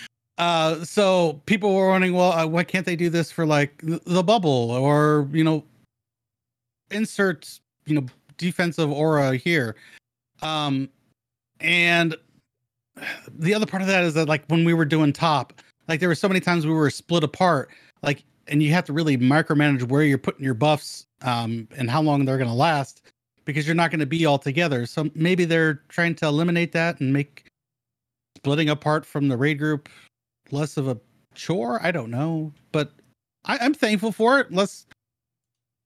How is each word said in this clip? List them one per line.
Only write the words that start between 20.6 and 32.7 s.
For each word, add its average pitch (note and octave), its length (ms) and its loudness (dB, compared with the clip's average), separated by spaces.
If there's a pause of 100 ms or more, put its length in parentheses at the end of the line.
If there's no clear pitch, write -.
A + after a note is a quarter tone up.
um, A#2 460 -4 (100)
and B2 140 -4
how D3+ 100 0
long C#3+ 240 0
they're C3 140 -2
gonna A#2+ 160 -2
last D3 460 -2 (440)
because D3 220 -4
you're E3 80 0
not E3+ 160 0
gonna D#3 140 -2
be D#3+ 200 -2
all C#3+ 140 2
together. C#3 460 -2
So D#3 280 -6
maybe F3 320 0
they're D#3+ 300 0 (140)
trying E3+ 260 -2
to E3 120 -4
eliminate E3+ 440 0
that E3 280 -2
and C3 140 -2
make - 320 -4 (920)
splitting D3 320 0
apart D3+ 360 -2
from C#3+ 220 -2
the B2+ 100 0
raid C#3+ 220 0
group D3+ 300 -4 (640)
less D3 260 -6
of C3+ 100 -4
a A#2+ 100 -4 (380)
chore. A3+ 480 -4
I F3 80 0
don't B2 180 -4
know, D#3 420 -4 (200)